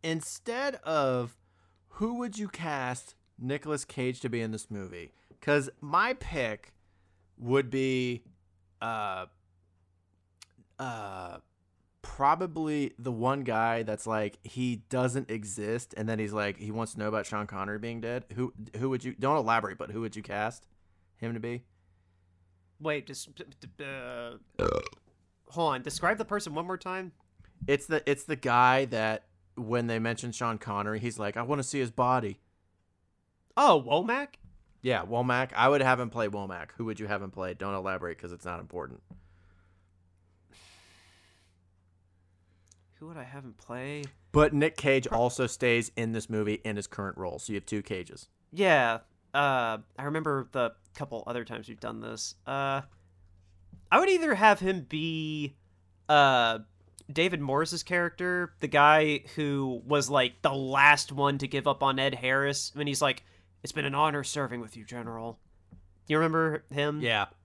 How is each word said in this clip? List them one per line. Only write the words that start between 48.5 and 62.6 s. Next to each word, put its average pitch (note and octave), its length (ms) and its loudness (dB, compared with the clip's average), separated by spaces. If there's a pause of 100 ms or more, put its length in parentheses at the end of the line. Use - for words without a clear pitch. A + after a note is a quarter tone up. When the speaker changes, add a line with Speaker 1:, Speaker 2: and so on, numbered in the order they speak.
Speaker 2:
Yeah. D3 480 4 (340)
Uh, B2+ 440 2 (200)
I C3 60 -8
remember D3 480 -2
the A#2+ 200 0 (220)
couple A#2+ 320 -8
other A#2+ 180 -6
times A2+ 240 -12
we've A2+ 120 -16
done A2+ 200 -8
this. A2+ 340 -10 (120)
Uh, C#3 360 -2 (1120)
I A#3+ 80 8
would F#4+ 80 4
either E4 260 4
have G3+ 260 8
him F#3 280 -2
be, D#3 680 -4 (520)
uh, B2+ 520 6 (520)
David E3 280 2
Morris's D3 420 0
character, F3+ 800 -2
the D#3 60 -2
guy D3+ 540 8 (160)
who C#3 500 -2
was, C#3 220 2
like, C3 340 2
the C#3 120 2
last C#3 580 6
one C#3 260 2
to C#3 80 -4
give C#3 220 0
up C#3 140 2
on C3+ 160 4
Ed C3+ 160 2
Harris, C3+ 600 0